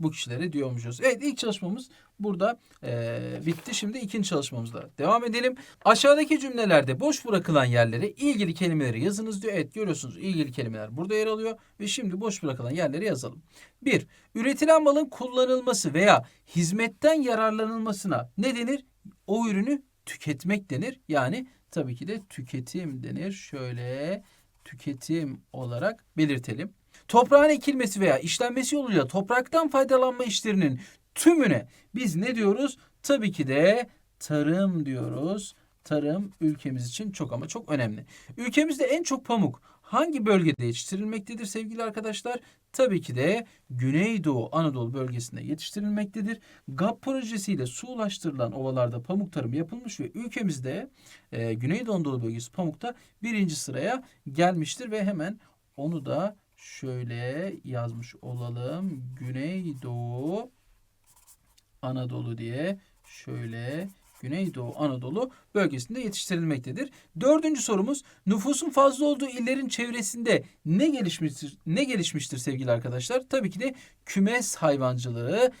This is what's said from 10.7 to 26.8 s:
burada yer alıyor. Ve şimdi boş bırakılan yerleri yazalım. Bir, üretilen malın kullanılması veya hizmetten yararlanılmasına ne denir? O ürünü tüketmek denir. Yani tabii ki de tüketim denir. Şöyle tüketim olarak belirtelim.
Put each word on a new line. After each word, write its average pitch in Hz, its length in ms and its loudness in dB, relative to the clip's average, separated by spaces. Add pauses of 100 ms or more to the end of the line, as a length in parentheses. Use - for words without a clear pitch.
burada 190 180 -4
yer 214 120 2
alıyor. 220 320 -4 (220)
Ve 202 80 -6
şimdi 196 320 -4
boş 214 220 -4
bırakılan 127 280 -4
yerleri 165 340 -2
yazalım. 131 380 -4 (400)
Bir, 240 240 2 (280)
üretilen 277 500 4
malın 285 240 6
kullanılması 254 840 0
veya 175 300 8 (220)
hizmetten 226 760 2
yararlanılmasına 220 1160 0
ne 247 180 2
denir? 262 280 -2 (420)
O 220 220 0
ürünü 226 340 0 (240)
tüketmek 180 640 -4
denir. 190 380 -4
Yani 156 380 0 (240)
tabii 127 260 -4
ki - 120 -10
de 220 200 -6
tüketim 131 760 -8
denir. 160 300 -6
Şöyle 135 880 -6 (420)
tüketim 143 760 -6 (120)
olarak 131 520 -4 (120)
belirtelim. 143 540 0 (380)